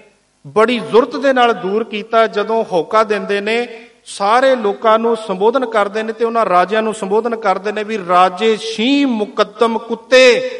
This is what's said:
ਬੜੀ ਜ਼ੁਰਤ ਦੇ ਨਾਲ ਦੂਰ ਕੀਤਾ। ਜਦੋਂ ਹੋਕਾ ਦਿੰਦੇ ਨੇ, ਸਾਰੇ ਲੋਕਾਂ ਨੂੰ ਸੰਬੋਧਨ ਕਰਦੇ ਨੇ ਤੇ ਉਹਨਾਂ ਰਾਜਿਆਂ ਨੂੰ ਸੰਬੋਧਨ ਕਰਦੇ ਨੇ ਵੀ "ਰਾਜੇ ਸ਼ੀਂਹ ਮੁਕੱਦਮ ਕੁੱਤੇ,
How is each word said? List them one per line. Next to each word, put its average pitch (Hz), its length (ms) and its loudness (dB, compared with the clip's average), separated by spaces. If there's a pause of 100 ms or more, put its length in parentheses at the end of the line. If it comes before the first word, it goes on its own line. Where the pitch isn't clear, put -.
(460)
ਬੜੀ 220 320 2
ਜ਼ੁਰਤ 208 380 0
ਦੇ 269 160 0
ਨਾਲ 240 200 2
ਦੂਰ 196 320 -4
ਕੀਤਾ। 220 420 -2
ਜਦੋਂ 208 460 -4
ਹੋਕਾ 185 320 0
ਦਿੰਦੇ 202 360 -4
ਨੇ, 233 460 -6 (180)
ਸਾਰੇ 254 520 2
ਲੋਕਾਂ 214 420 2
ਨੂੰ 226 180 0
ਸੰਬੋਧਨ 226 500 -2
ਕਰਦੇ 214 360 -2
ਨੇ 220 100 -6
ਤੇ 226 120 -6
ਉਹਨਾਂ 226 220 0
ਰਾਜਿਆਂ 185 360 2
ਨੂੰ 220 120 -4
ਸੰਬੋਧਨ 220 420 -2
ਕਰਦੇ 196 360 -2
ਨੇ 214 120 -6
ਵੀ 220 140 -6 (100)
"ਰਾਜੇ 185 480 2
ਸ਼ੀਂਹ 277 500 0
ਮੁਕੱਦਮ 220 720 -2
ਕੁੱਤੇ, 240 800 2